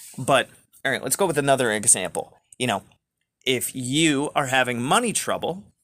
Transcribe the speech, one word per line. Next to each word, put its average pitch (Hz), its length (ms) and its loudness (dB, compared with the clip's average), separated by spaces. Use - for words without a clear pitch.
but, 131 300 2
all 135 80 -2
right, 110 100 -4
let's - 140 -2
go 202 80 2
with 156 120 -2
another 135 320 2
example. 104 680 0
You 127 100 -2
know, 98 160 0
if 127 300 0
you 139 580 0
are 143 140 0
having 123 340 0
money 196 300 0
trouble, 147 540 -4